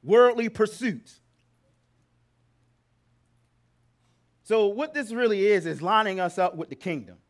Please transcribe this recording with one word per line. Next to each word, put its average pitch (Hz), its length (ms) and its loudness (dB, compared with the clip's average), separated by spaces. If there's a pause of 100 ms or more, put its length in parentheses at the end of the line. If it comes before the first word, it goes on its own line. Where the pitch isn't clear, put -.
Worldly 233 480 4
pursuits. 214 680 -4 (3250)
So 220 220 2
what 269 260 -4
this 262 200 -6
really 220 340 0
is, 202 180 2
is 156 160 -8
lining 196 400 0
us 175 160 -4
up 180 200 -2
with 160 120 -12
the 135 60 -14
kingdom. 113 420 -10 (140)